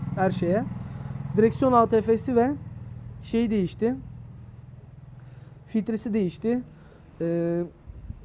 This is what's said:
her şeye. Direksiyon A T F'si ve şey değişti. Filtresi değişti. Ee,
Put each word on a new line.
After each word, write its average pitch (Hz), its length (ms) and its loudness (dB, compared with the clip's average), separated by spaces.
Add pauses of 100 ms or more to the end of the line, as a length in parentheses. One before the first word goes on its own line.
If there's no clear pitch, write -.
(160)
her 190 140 4
şeye. 185 340 2 (720)
Direksiyon 233 360 6
A 233 140 8
T 220 160 4
F'si 226 340 2
ve 240 160 4 (680)
şey 226 280 2
değişti. 214 440 0 (1700)
Filtresi 220 480 -2
değişti. 220 480 0 (580)
Ee, 170 420 0 (640)